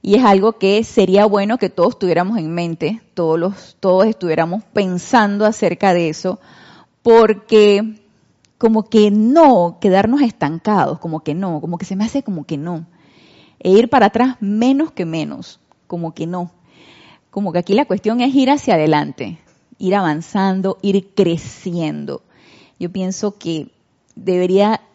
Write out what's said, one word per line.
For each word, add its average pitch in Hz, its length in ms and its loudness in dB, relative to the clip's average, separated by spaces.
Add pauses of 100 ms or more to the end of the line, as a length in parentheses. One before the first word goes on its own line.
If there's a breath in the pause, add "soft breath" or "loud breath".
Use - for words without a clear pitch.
Y 196 140 2
es 254 100 2
algo 202 320 2
que 202 260 0
sería 196 420 2
bueno 208 320 0
que 190 120 -4
todos 240 280 0
tuviéramos 185 420 -2
en 160 140 -6
mente, 170 480 -6 (120)
todos 165 260 -2
los, - 400 -8
todos 190 260 2
estuviéramos 170 580 -2 (100)
pensando 202 720 0
acerca 196 480 0
de 170 160 0
eso, 185 320 -6 (640 soft breath)
porque 214 960 4 (560)
como 220 320 0
que 208 200 4
no 214 720 4
quedarnos 214 420 2
estancados, 165 760 -2
como 160 220 -8
que 147 140 -6
no, 170 260 -6
como 170 160 -8
que 180 80 -10
se 190 100 -10
me 202 80 -4
hace 269 180 -4
como 165 220 -8
que 156 140 -8
no. 165 280 -10 (720 soft breath)
E 180 120 0
ir 233 180 6
para 233 180 4
atrás 247 340 0
menos 247 500 0
que 180 140 -8
menos, 160 560 -10 (260)
como 165 260 -10
que 165 140 -10
no. 180 240 -10 (800 soft breath)
Como 196 220 -6
que 175 60 0
aquí 196 160 -2
la 285 100 2
cuestión 233 340 -4
es 254 160 0
ir 262 140 2
hacia 277 240 0
adelante, 147 640 -2 (400)
ir 190 160 -2
avanzando, 190 840 -2
ir 196 320 -2
creciendo. 165 1120 -4 (560 soft breath)
Yo 175 120 -8
pienso 190 460 -6
que 165 320 -8 (460)
debería 185 680 0 (140)